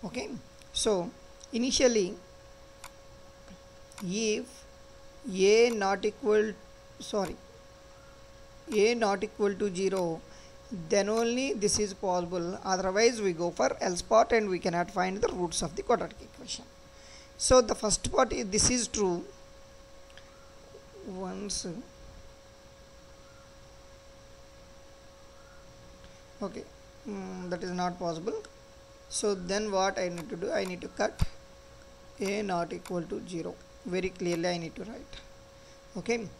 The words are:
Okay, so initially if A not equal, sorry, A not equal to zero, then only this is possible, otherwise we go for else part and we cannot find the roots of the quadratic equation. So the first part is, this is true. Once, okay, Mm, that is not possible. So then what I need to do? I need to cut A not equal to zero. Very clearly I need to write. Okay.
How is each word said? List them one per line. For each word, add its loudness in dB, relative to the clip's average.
Okay, -8
so 2
initially 4
if 0
A 8
not 0
equal, 2
sorry, -4
A 8
not 4
equal 2
to 0
zero, 2
then 4
only 2
this 2
is -2
possible, -2
otherwise 4
we 2
go 0
for 2
else 0
part 6
and 4
we 0
cannot 0
find 0
the 2
roots -2
of -4
the -6
quadratic 0
equation. -12
So 8
the 2
first -2
part 4
is, -2
this 4
is 2
true. 0
Once, -6
okay, -6
Mm, -8
that -2
is -4
not 0
possible. -2
So 0
then -2
what 2
I 0
need -6
to -8
do? -2
I 2
need -6
to -10
cut -2
A -2
not -2
equal -6
to -6
zero. -6
Very -2
clearly 0
I 0
need -8
to -8
write. -12
Okay. -2